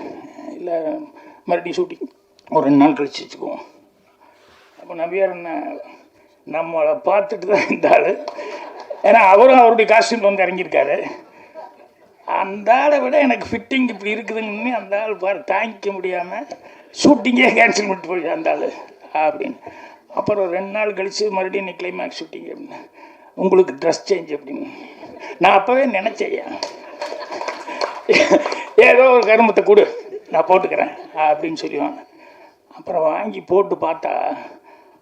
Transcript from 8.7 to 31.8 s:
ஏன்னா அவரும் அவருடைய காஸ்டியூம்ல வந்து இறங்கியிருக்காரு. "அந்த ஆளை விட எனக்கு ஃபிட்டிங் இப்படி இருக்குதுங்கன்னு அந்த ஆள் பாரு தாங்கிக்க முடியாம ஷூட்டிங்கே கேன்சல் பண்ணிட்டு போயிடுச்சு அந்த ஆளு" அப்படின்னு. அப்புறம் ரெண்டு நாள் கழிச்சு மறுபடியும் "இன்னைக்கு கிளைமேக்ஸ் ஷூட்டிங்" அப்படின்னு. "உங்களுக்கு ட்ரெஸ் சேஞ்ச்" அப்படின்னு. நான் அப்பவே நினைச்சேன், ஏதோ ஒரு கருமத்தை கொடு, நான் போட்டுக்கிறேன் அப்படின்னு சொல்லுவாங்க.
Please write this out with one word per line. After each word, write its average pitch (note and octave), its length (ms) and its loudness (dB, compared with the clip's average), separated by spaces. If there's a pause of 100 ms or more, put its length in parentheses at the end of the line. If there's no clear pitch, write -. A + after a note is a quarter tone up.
ஏன்னா G#3+ 260 6
அவரும் B3 300 8
அவருடைய A3+ 400 6
காஸ்டியூம்ல A3+ 220 2
வந்து G3 240 2
இறங்கியிருக்காரு. F3 680 -2 (1120)
"அந்த G3 500 -2
ஆளை C#4+ 260 4
விட B3+ 180 0
எனக்கு A#3+ 320 2
ஃபிட்டிங் B3+ 380 -2
இப்படி G#3 260 -6
இருக்குதுங்கன்னு A3 580 -6
அந்த G3+ 300 -4
ஆள் G#3+ 140 -6
பாரு F#3 220 -4
தாங்கிக்க G#3 480 -6
முடியாம F#3 600 -6 (580)
ஷூட்டிங்கே B3+ 440 4
கேன்சல் G#3 400 2
பண்ணிட்டு F3+ 280 -6
போயிடுச்சு E3 160 -4
அந்த D#3+ 180 -2
ஆளு" D3+ 220 -4 (400)
அப்படின்னு. D3 460 -4 (560)
அப்புறம் G3+ 360 -2
ரெண்டு G3 200 -6
நாள் G#3 240 -4
கழிச்சு G3 360 -4
மறுபடியும் F#3+ 360 -4
"இன்னைக்கு F3+ 200 -12
கிளைமேக்ஸ் F3+ 360 -10
ஷூட்டிங்" - 280 -16
அப்படின்னு. - 280 -16 (560)
"உங்களுக்கு F#3 400 2
ட்ரெஸ் E3 380 -4
சேஞ்ச்" E3 200 -6
அப்படின்னு. C#3+ 340 -10 (720)
நான் G3 200 6
அப்பவே B3+ 280 2
நினைச்சேன், G3+ 680 -4 (2250)
ஏதோ B3 320 8
ஒரு B3 120 6
கருமத்தை A3 440 4
கொடு, G3+ 200 8 (440)
நான் D#3+ 180 0
போட்டுக்கிறேன் - 440 2 (240)
அப்படின்னு D#3 400 0
சொல்லுவாங்க. D3 500 -6 (720)